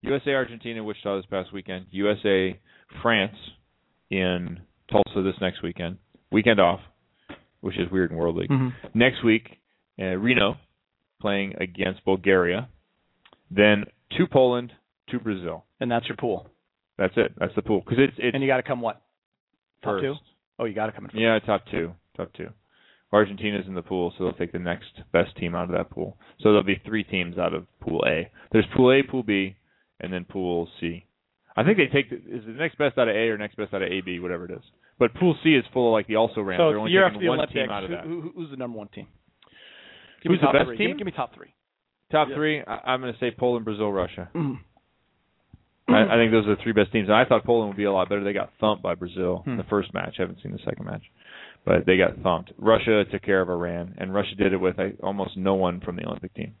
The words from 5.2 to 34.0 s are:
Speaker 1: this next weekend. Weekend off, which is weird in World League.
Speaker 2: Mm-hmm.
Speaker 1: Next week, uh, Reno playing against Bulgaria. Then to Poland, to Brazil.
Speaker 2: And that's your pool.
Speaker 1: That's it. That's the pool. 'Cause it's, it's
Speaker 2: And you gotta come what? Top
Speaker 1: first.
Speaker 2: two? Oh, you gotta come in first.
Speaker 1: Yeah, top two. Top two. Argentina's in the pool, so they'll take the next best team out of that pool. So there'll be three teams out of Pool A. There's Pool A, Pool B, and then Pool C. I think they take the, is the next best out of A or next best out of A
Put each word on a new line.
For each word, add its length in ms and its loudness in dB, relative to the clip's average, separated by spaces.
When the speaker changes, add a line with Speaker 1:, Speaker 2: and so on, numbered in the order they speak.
Speaker 1:
this 180 -2
next 220 -4
weekend. 340 -8
Weekend 280 4
off, 200 4
which 180 -6
is 120 -2
weird 200 0
in 60 -8
World 180 0
League. 140 -6
Speaker 2:
Mm-hmm. 380 -2
Speaker 1:
Next 240 2
week, 240 2
uh, 60 -6
Reno 400 2
playing 380 -2
against 460 -6
Bulgaria. 640 2
Then 360 4
to 100 2
Poland, 440 2
to 100 -6
Brazil. 460 -8
Speaker 2:
And 120 -4
that's 160 -2
your 100 -8
pool. 300 -4
Speaker 1:
That's 200 0
it. 200 2
That's 180 -4
the 60 -2
pool. 200 0
'Cause 160 -2
it's, 200 4
it's 160 -2
Speaker 2:
And 100 -2
you 60 0
gotta 140 0
come 180 -6
what? 200 -6
Top 120 -2
Speaker 1:
first. 80 -2
Speaker 2:
two? 120 -4
Oh, 60 -2
you 100 -6
gotta 160 -4
come 140 -16
in 60 -16
first. 100 -8
Speaker 1:
Yeah, 240 4
top 260 0
two. 220 -6
Top 160 -10
two. 160 -12
Argentina's 560 2
in 80 -10
the 80 -6
pool, 340 -4
so 60 -6
they'll 100 -2
take 180 -6
the 80 -8
next 300 -6
best 260 2
team 160 -6
out 120 -4
of 60 -8
that 200 -4
pool. 260 -10
So 100 4
there'll 140 8
be 200 4
three 200 -4
teams 340 -4
out 160 0
of 140 -8
Pool 280 -2
A. 240 -2
There's 140 6
Pool 160 8
A, 120 6
Pool 180 -6
B, 340 -2
and 120 -8
then 140 -6
Pool 420 -4
C. 260 -8
I 80 0
think 140 4
they 100 4
take 220 0
the, 60 -10
is 300 -14
the 80 -14
next 260 -6
best 180 0
out 100 4
of 80 0
A 140 2
or 80 -2
next 180 -8
best 180 -8
out 100 -2
of 80 -4
A 100 -4